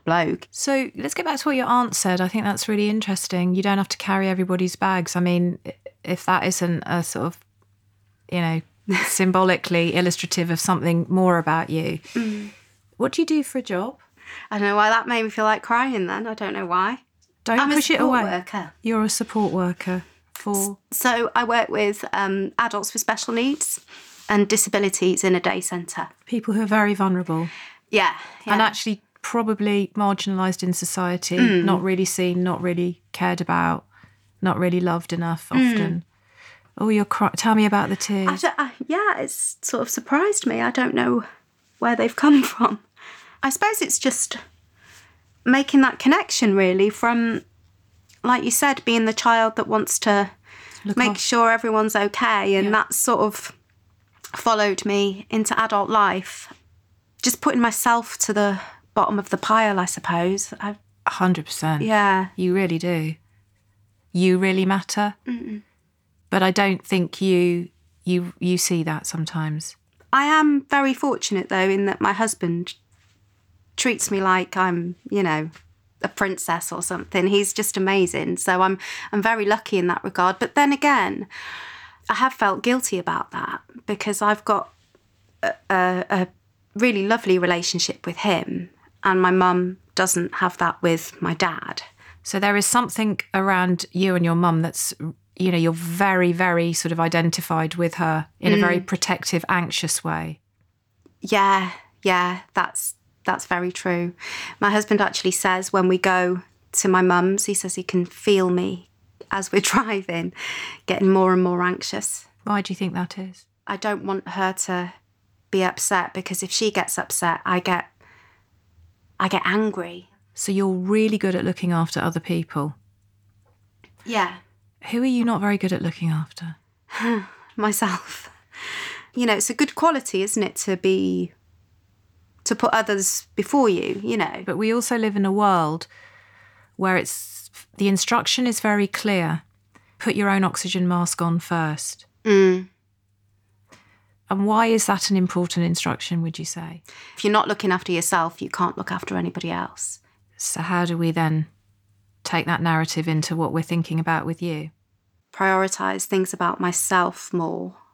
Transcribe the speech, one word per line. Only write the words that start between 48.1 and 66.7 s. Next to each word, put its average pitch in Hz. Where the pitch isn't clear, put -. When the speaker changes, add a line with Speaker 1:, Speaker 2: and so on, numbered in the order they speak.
Speaker 1:
like 247
you 233
said, 277
being 233
the 220
child 226
that -
wants -
to 202
Speaker 2:
Look 202
Speaker 1:
make 247
Speaker 2:
af- 185
Speaker 1:
sure 233
everyone's 220
okay. 202
And 196
Speaker 2:
Yeah. 208
Speaker 1:
that -
sort -
of -
followed 208
me 202
into 220
adult 220
life. 190
Just 247
putting 254
myself 233
to -
the 202
bottom 202
of 196
the 202
pile, 220
I 180
suppose. 180
I 208
Speaker 2:
A -
hundred 180
percent. 156
Speaker 1:
Yeah. 202
Speaker 2:
You 180
really 180
do. 160
You 185
really 190
matter. 196
Speaker 1:
Mm-mm. 226
Speaker 2:
But 190
I 190
don't 196